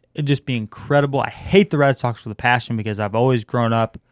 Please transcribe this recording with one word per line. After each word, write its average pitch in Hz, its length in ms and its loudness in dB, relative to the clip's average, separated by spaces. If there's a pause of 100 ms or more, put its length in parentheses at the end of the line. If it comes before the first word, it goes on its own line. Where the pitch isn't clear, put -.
(140)
It'd 147 140 -6
just 139 180 0
be 131 100 -4
incredible. 139 640 -2
I - 100 -2
hate - 400 2
the 156 80 -2
Red 139 200 4
Sox 120 260 -4
with 110 80 -10
a 104 40 -12
passion 120 420 0
because 104 220 -4
I've 104 160 -4
always 123 280 2
grown 117 300 -2
up, 113 240 -2 (140)